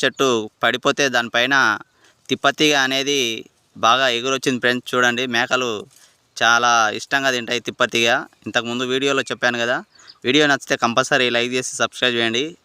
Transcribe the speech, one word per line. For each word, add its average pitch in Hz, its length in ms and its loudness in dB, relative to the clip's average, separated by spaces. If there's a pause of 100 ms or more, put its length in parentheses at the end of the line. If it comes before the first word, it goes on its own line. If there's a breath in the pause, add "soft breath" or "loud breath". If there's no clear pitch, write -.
చెట్టు 135 260 2 (360)
పడిపోతే 127 400 0 (120)
దానిపైన 120 400 0 (720 soft breath)
తిప్పతీగ 143 480 0 (100)
అనేది 135 320 -2 (680)
బాగా 127 200 4 (120)
ఎగురొచ్చింది 127 460 -2
ఫ్రెండ్స్. 123 280 0
చూడండి, 123 340 0 (100)
మేకలు 123 360 0 (640 soft breath)
చాలా 117 360 4 (280)
ఇష్టంగా 135 360 -2
తింటాయి 120 320 -6
తిప్పతీగ. 117 400 0 (380)
ఇంతకుముందు 120 480 -4
వీడియోలో 135 380 -2
చెప్పాను 120 320 -2
కదా. 127 140 0 (480 loud breath)
వీడియో 147 260 4
నచ్చితే 131 240 -2 (100)
కంపల్సరీ 127 500 2
లైక్ 120 220 -2
చేసి - 240 -6
సబ్స్క్రైబ్ 120 380 -2
చేయండి. 117 260 0 (180)